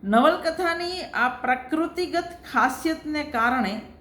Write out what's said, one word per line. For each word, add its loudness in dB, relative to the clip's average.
નવલકથાની 2
આ 0
પ્રકૃતિગત -2
ખાસિયતને 0
કારણે 0